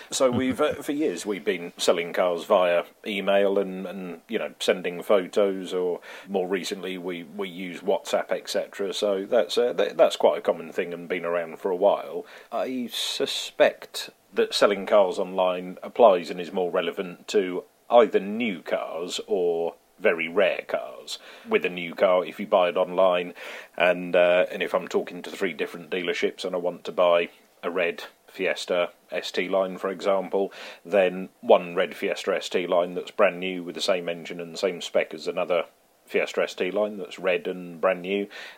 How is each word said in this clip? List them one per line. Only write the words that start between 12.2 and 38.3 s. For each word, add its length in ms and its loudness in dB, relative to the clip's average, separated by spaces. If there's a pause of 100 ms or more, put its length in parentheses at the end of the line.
I 400 -4
suspect 1200 -2 (200)
that 220 0
selling 320 4
cars 320 6
online 640 0
applies 480 6
and 100 -8
is 140 -8
more 160 0
relevant 600 -4
to 340 0 (260)
either 300 6
new 420 -4
cars 640 -6
or 480 0 (260)
very 280 2
rare 400 2
cars. 520 -8 (280)
With 180 2
a 40 0
new 260 -8
car, 300 4
if 140 -12
you 80 -6
buy 220 4
it 80 -2
online, 560 2 (440)
and, 380 2
uh, 360 6
and 120 -6
if 100 -4
I'm 140 0
talking 340 -4
to 100 -12
three 220 -4
different 360 -8
dealerships 540 -2
and 120 -4
I 40 0
want 260 -4
to 60 -8
buy 380 4 (320)
a 80 -4
red 340 -2 (240)
Fiesta 640 -2 (220)
S 200 -6
T 160 -2
line, 300 0
for 120 -6
example, 600 0 (320)
then 460 2 (120)
one 340 4
red 200 -2
Fiesta 400 -2
S 140 -4
T 160 -2
line 300 0
that's 160 -8
brand 280 2
new 240 -6
with 120 -10
the 60 -8
same 280 -2
engine 320 -10
and 120 -12
the 40 -12
same 240 -2
spec 320 -2
as 140 -8
another 380 0 (400)
Fiesta 360 0
S 140 -2
T 160 -2
line 260 -2
that's 220 -12
red 280 0
and 320 -8
brand 220 2
new, 260 -2 (300)